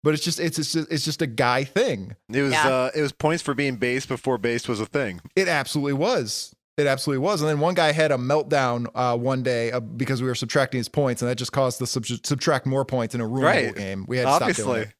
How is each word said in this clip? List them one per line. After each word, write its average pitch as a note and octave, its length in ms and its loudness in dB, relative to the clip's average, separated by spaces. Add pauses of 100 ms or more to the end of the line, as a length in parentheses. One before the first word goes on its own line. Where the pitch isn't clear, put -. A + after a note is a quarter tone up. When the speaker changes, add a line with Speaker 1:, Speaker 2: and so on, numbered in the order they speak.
Speaker 1:
but D3+ 100 4
it's D3 100 -2
just, E3 160 -2
it's, E3 200 -2
it's, D3 160 -4
it's D#3 300 -2
just D#3 160 -4
a D#3 60 0
guy B2 360 2
thing. C3 540 -2 (120)
Speaker 2:
It B2+ 120 0
was, C#3 100 2
Speaker 3:
Yeah. D3+ 160 4
Speaker 2:
uh, B2+ 260 2
it D#3 80 -2
was C#3 120 -2
points D#3+ 280 0
for C#3+ 120 -4
being C3 240 0
base B2 280 0
before B2+ 320 -2
base A#2+ 300 -2
was A2 140 -2
a G#2+ 40 -2
thing. G#2+ 360 -4 (140)
Speaker 1:
It F#3 120 2
absolutely C#3+ 460 0
was. D3+ 600 -2 (220)
It C#3+ 120 2
absolutely C3+ 360 0
was. F#3+ 180 2
And D3+ 80 0
then D3+ 100 2
one F3 160 2
guy D#3+ 160 4
had D#3 200 4
a C3 60 2
meltdown, B2+ 800 2
uh, A#2+ 200 2
one B2+ 280 0
day, A#2 280 0
uh, B2 80 -2
because A#2+ 440 -4
we C3 40 0
were B2+ 60 -2
subtracting B2+ 460 0
his A2+ 100 -4
points, C3+ 320 0
and B2 80 0
that B2+ 60 0
just A#2+ 160 -6
caused C3 260 2
the B2+ 80 -4
sub-, A#2 220 -4
subtract C3 580 0
more C3+ 180 0
points B2 300 -2
and A#2+ 80 -4
it A2 60 -2
ruined C3 160 -2
the D#3 80 6
whole D3 160 2
Speaker 2:
Right. G#2 80 -6
Speaker 1:
game. G2 320 -6
We B2+ 100 -2
had B2 60 0
to B2+ 60 2
stop D3+ 100 6
doing B2 100 2
Speaker 2:
Obviously. A#2 320 0
Speaker 1:
it. G#2+ 180 -8